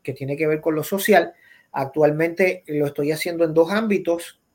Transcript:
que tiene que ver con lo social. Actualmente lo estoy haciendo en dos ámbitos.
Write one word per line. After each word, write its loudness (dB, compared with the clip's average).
que -8
tiene -6
que -2
ver -2
con -2
lo -2
social. 2
Actualmente 0
lo -2
estoy -2
haciendo -2
en 0
dos 4
ámbitos. -2